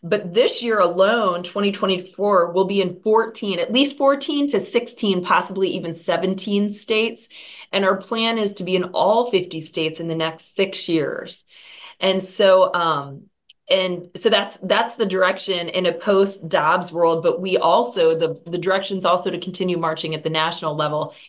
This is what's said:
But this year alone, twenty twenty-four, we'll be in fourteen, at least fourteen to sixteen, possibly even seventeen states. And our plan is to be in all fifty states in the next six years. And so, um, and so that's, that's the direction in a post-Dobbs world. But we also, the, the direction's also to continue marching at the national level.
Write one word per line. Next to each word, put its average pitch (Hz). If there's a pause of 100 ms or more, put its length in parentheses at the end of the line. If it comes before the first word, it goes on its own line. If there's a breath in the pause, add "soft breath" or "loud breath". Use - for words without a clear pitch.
But 180
this 226
year 226
alone, 185
twenty 202
twenty-four, 185
we'll 185
be 196
in 180
fourteen, 214
at 175
least 277
fourteen 285
to 220
sixteen, 196
possibly 185
even 165
seventeen 190
states. 226 (460 loud breath)
And 196
our 190
plan 226
is 202
to 190
be 185
in 180
all 220
fifty 160
states 160
in 165
the 165
next 160
six 196
years. - (580 loud breath)
And 190
so, 190
um, 143 (460)
and 180
so -
that's, 202
that's 214
the 226
direction 185
in 185
a 170
post-Dobbs 175
world. 165
But 170
we 185
also, 170
the, 156
the 175
direction's 190
also 180
to 190
continue 180
marching 160
at 156
the 160
national 160
level. 151 (160 loud breath)